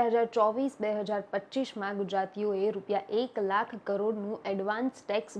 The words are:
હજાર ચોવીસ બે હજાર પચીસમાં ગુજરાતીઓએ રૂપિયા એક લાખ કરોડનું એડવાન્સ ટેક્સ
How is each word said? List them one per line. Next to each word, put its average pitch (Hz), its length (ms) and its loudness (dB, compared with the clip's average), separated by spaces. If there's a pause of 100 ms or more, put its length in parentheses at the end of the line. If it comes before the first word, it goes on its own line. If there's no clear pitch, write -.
(140)
હજાર 233 140 4 (100)
ચોવીસ 226 360 4 (100)
બે 214 140 2
હજાર 208 340 -2
પચીસમાં 202 720 -2
ગુજરાતીઓએ 196 720 0
રૂપિયા 202 460 0
એક 254 180 -2 (120)
લાખ 214 200 0 (160)
કરોડનું 208 640 -2
એડવાન્સ 208 560 -2
ટેક્સ 208 320 -2